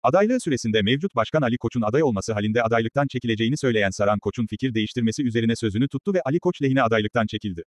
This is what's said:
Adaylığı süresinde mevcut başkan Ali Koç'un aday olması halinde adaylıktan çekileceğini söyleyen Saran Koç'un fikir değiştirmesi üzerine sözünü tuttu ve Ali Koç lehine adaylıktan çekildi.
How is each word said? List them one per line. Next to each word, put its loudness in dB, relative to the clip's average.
Adaylığı 4
süresinde 0
mevcut 0
başkan 0
Ali 0
Koç'un -4
aday 0
olması -2
halinde 0
adaylıktan 2
çekileceğini 0
söyleyen 2
Saran 0
Koç'un -4
fikir -4
değiştirmesi 0
üzerine 0
sözünü 0
tuttu -4
ve 2
Ali -2
Koç -2
lehine 2
adaylıktan 0
çekildi. -6